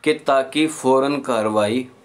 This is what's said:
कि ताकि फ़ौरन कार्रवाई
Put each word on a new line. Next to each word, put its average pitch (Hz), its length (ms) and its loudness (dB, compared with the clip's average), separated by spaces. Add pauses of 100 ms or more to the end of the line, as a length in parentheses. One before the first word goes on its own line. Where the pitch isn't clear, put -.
कि 151 120 2
ताकि 143 500 0
फ़ौरन 135 540 0
कार्रवाई 110 680 -2 (180)